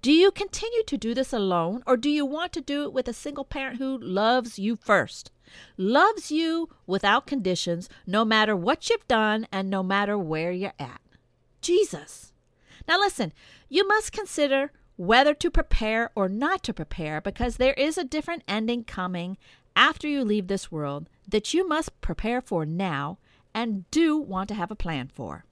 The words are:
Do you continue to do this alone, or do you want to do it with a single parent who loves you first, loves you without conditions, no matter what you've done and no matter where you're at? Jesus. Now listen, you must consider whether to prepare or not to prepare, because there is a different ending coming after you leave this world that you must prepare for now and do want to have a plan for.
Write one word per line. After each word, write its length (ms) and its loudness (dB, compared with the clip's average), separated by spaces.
Do 100 4
you 180 8
continue 540 -4
to 120 -6
do 180 -2
this 180 -2
alone, 520 0
or 120 4
do 120 -2
you 160 2
want 300 -4
to 60 -6
do 240 -4
it 80 -8
with 160 -4
a 40 -8
single 320 -10
parent 340 -8
who 200 -4
loves 640 0
you 160 -2
first, 560 0
loves 540 4
you 380 -2
without 400 2
conditions, 600 -2
no 180 2
matter 300 4
what 340 0
you've 200 0
done 420 2
and 180 -4
no 140 -2
matter 340 0
where 360 -2
you're 260 -6
at? 220 -10
Jesus. 720 0
Now 140 2
listen, 320 0
you 180 2
must 260 2
consider 580 0
whether 380 6
to 160 -2
prepare 640 2
or 120 0
not 360 0
to 100 -6
prepare, 480 -6
because 380 -4
there 160 4
is 240 0
a 60 -2
different 440 -6
ending 340 -2
coming 540 -6
after 320 4
you 160 0
leave 220 0
this 260 -4
world 340 -6
that 240 0
you 160 2
must 320 -2
prepare 400 -2
for 240 -2
now 540 -4
and 380 -4
do 260 4
want 320 -4
to 60 -6
have 160 -4
a 40 -8
plan 380 -4
for. 400 -12